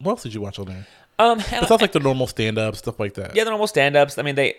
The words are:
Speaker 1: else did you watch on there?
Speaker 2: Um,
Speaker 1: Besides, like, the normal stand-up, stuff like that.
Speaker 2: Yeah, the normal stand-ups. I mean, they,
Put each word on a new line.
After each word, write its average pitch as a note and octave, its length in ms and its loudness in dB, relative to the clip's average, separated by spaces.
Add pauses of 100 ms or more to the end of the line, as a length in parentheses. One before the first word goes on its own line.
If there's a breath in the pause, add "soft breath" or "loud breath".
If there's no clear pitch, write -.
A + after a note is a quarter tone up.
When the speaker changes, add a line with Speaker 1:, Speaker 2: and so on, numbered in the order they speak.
Speaker 1:
else A3+ 160 -4
did A2+ 100 -12
you G#2+ 80 -8
watch G2+ 180 -10
on G2 60 -10
there? F#2+ 220 -14 (320 soft breath)
Speaker 2:
Um, A#3 200 6
Speaker 1:
Besides, A3+ 420 2
like, G3+ 100 2
the D#3+ 80 0
normal C3 280 0
stand-up, A2 500 -2
stuff - 220 -10
like G#2 160 -6
that. - 200 -8
Speaker 2:
Yeah, G#3+ 80 4
the A3 80 -2
normal G#3+ 160 -2
stand-ups. C#3+ 500 4
I A2 60 -6
mean, C#3+ 120 -4
they, C#3 240 0